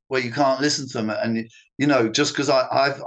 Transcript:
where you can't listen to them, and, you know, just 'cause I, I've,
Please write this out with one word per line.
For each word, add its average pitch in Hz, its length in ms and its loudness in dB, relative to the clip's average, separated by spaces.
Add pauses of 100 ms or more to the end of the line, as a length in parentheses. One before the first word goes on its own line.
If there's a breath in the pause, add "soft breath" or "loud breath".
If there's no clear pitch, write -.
where 131 140 -2
you 120 100 -6
can't 135 300 0
listen 143 280 -2
to - 100 -16
them, 107 100 -2
and, 110 400 -2 (280 soft breath)
you 139 100 0
know, 127 200 4
just 147 280 0
'cause 135 140 -2
I, 131 220 2
I've, 135 360 0